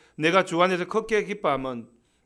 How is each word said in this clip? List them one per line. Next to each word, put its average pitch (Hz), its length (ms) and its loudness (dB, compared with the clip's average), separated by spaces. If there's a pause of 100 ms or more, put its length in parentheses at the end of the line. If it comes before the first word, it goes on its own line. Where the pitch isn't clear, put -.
(160)
"내가 170 280 4
주 170 180 0
안에서 180 240 2
크게 214 380 -2
기뻐함은 135 640 -4 (400)